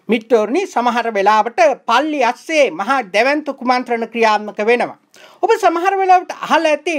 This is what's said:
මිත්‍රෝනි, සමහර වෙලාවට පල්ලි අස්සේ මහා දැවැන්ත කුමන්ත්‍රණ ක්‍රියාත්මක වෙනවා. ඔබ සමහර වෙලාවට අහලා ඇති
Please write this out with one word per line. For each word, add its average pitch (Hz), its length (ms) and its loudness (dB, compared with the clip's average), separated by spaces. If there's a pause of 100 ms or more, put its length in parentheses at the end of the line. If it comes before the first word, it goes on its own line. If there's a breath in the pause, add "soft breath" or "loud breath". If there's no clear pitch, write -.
මිත්‍රෝනි, 220 560 0
සමහර 233 460 -2
වෙලාවට 214 500 0 (220)
පල්ලි 285 400 0
අස්සේ 269 480 0
මහා 202 340 -4
දැවැන්ත 262 460 -2
කුමන්ත්‍රණ 247 580 -4
ක්‍රියාත්මක 214 520 -2
වෙනවා. 214 380 -2 (380 loud breath)
ඔබ 381 160 -2
සමහර 359 440 0
වෙලාවට 370 380 2
අහලා 311 380 0
ඇති 302 260 -4